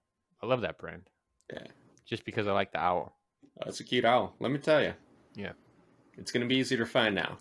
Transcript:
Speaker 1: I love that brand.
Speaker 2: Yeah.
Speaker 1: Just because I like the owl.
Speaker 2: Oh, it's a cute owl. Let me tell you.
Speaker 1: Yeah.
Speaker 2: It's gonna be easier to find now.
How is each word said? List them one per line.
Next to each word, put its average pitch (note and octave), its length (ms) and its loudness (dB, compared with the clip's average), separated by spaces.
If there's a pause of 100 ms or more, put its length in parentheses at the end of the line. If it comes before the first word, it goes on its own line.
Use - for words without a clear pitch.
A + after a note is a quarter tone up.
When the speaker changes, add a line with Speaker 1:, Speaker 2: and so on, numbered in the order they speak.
(420)
Speaker 1:
I G#2 40 -8
love B2 160 2
that D#2+ 160 -4
brand. E2+ 300 -14 (440)
Speaker 2:
Yeah. - 140 -12 (380)
Speaker 1:
Just - 200 -6
because G#2 220 -2
I G2+ 60 2
like G2 200 2
the - 80 -2
owl. F2+ 360 0 (420)
Speaker 2:
Oh, - 100 -8
it's - 120 -10
a - 40 -12
cute B2 200 0
owl. A2+ 360 4
Let A#2 120 -2
me C#3+ 60 -2
tell D3+ 240 4
you. F2+ 100 0 (420)
Speaker 1:
Yeah. - 180 -10 (640)
Speaker 2:
It's - 120 -12
gonna A#2+ 160 -2
be B2+ 100 2
easier C3 220 2
to A2+ 80 0
find A2 280 2
now. E2+ 260 -4